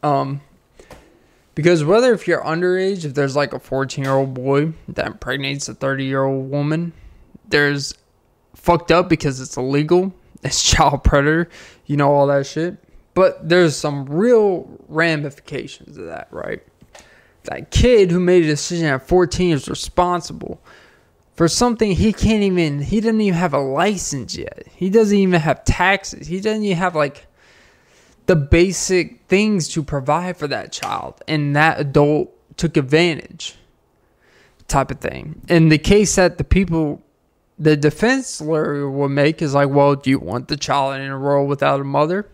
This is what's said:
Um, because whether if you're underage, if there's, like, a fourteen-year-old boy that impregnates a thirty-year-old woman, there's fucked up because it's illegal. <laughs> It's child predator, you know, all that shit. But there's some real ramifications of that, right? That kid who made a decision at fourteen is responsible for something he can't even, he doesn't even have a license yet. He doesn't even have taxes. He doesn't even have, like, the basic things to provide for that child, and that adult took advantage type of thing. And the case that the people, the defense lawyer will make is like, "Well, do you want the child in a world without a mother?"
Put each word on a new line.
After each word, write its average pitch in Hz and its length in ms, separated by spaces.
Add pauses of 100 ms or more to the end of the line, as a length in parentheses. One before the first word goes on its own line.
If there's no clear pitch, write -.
Um, 139 380 (1120)
because 160 300
whether 233 280
if 196 140
you're 160 160
underage, 180 640
if 139 100
there's, 139 220
like, 143 160
a 127 60
fourteen-year-old 135 760
boy 139 380 (160)
that - 180
impregnates 139 640
a 123 60
thirty-year-old 135 760
woman, 156 420 (560)
there's 143 460 (600)
fucked - 360
up 175 180
because 143 320
it's 127 160
illegal. 151 600
<laughs> - 60 (180)
It's - 200
child 139 420
predator, 151 460 (340)
you 147 140
know, 143 120
all 143 180
that 139 180
shit. 170 320 (340)
But 180 340
there's 165 300
some 143 300
real 196 640 (180)
ramifications 151 1080
of 95 80
that, 80 240
right? - 320 (840)
That - 260
kid 226 400
who 175 100
made 180 240
a - 20
decision 160 400
at 135 200
fourteen 180 460
is 139 160
responsible - 880 (840)
for 165 80
something 226 440
he 190 200
can't 214 300
even, 170 400
he 143 180
doesn't 220 180
even 196 200
have 175 160
a 135 40
license 143 800
yet. - 260 (140)
He 185 140
doesn't 208 260
even 185 240
have 151 240
taxes. 180 640
He 170 120
doesn't 214 240
even 196 140
have, 180 180
like, 147 340 (1000)
the 180 100
basic 170 880
things 202 420
to 160 140
provide 151 540
for 147 120
that 110 220
child, - 560
and 147 300
that 151 240
adult 147 500 (280)
took 165 180
advantage 156 760 (1120)
type 139 220
of 131 100
thing. - 480
And 160 240
the 151 60
case 196 380
that 180 200
the - 80
people, 165 560 (580)
the 151 160
defense 180 680
lawyer 151 480
will 139 180
make 143 320
is 139 140
like, 143 160
"Well, 143 240
do 139 160
you 135 80
want 120 300
the 147 100
child 135 420
in 135 100
a 135 80
world 139 300
without 139 320
a 139 40
mother?" 156 500